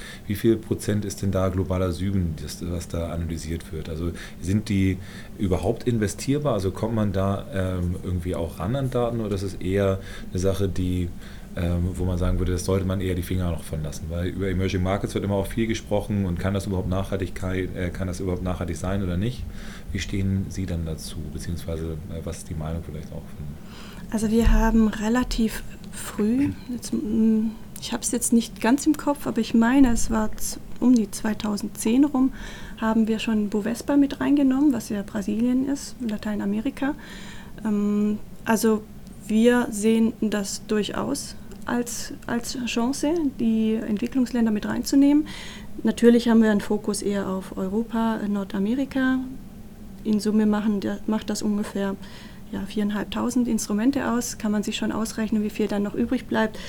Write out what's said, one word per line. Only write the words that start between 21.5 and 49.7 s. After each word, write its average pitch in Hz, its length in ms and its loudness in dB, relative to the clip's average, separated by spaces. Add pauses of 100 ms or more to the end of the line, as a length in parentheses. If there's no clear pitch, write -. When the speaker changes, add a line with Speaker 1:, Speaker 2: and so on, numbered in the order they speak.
Speaker 1:
äh, 82 100 -6
was 82 160 -6
ist - 100 -14
die 82 60 -6
Meinung 78 320 -4
vielleicht 76 220 -10
auch - 80 -10
von - 920 -12
Speaker 2:
Also 214 200 0
wir 220 220 6
haben 220 360 6
relativ 220 760 0 (300)
früh, 254 580 0 (220)
jetzt, 233 200 -6
mm, 220 580 2 (300)
ich - 120 -8
hab's - 200 -4
jetzt 240 200 0
nicht - 280 2
ganz 240 260 2
im 302 100 4
Kopf, - 300 -2
aber 233 140 0
ich - 120 -2
meine, 240 400 8
es - 180 4
war 214 260 2
z-, - 240 -4 (200)
um 247 140 8
die 214 160 4
zweitausendzehn 214 920 0
rum, 269 280 2 (480)
haben 220 280 4
wir 220 100 2
schon 214 300 0
Bovespa 226 480 0
mit 277 240 4
reingenommen, 269 520 4
was 226 180 -2
ja 202 120 -2
Brasilien 220 640 0
ist, - 320 -4
Lateinamerika. 214 920 -2 (720)
Ähm, 208 540 2 (260)
also 220 380 2 (440)
wir 240 440 6
sehen 226 500 4
das 208 480 -2
durchaus 214 640 -2 (320)
als, - 480 -4 (120)
als 233 380 -4
Chance, 254 480 0 (260)
die 220 360 2
Entwicklungsländer 233 760 0
mit 214 140 -2
reinzunehmen. 277 600 4 (560)
Natürlich 233 480 6
haben 226 120 8
wir 220 80 6
einen 208 120 4
Fokus 208 400 -2
eher 196 260 0
auf 190 300 -6
Europa, 226 680 0
Nordamerika. 233 920 0 (840)